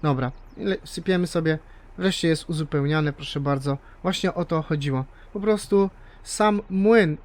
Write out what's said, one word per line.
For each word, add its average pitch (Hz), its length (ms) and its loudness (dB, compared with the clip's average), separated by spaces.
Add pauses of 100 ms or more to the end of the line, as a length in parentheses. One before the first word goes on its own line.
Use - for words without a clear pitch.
Dobra, 131 300 0 (240)
le-, 190 280 -2
sypiemy 180 420 -2
sobie, 160 320 0 (400)
wreszcie 180 300 0
jest 160 200 0
uzupełniane, 151 640 0
proszę 143 280 -8
bardzo. 139 380 -2 (240)
Właśnie 185 320 -2
o 175 100 -2
to 160 180 -2
chodziło. 143 420 -2 (280)
Po 208 80 -6
prostu 202 500 2 (320)
sam 208 380 0 (100)
młyn 190 540 4